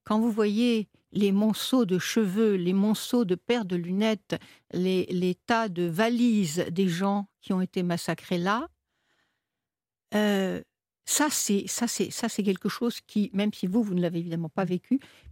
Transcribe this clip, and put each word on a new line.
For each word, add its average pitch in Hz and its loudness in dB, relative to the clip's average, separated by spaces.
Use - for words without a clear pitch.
quand 214 0
vous 226 2
voyez 214 2
les 202 2
monceaux 220 2
de 180 0
cheveux, 208 2
les 180 0
monceaux 214 2
de 180 0
paires 233 0
de 180 -2
lunettes, 190 -2
les, 185 0
les 180 0
tas 226 -2
de 175 -4
valises 208 2
des 190 2
gens 196 0
qui - -4
ont 185 0
été 185 -4
massacrés 170 -2
là, 208 -2
euh, 196 0
ça, - 2
c'est, - 0
ça, 233 -4
c'est, - -4
ça, - -6
c'est 214 -4
quelque 196 -2
chose - -4
qui, 208 -2
même 202 -2
si - -6
vous, 202 0
vous 208 -2
ne 180 2
l'avez 175 -2
évidemment 165 -6
pas 196 -2
vécu, 180 -2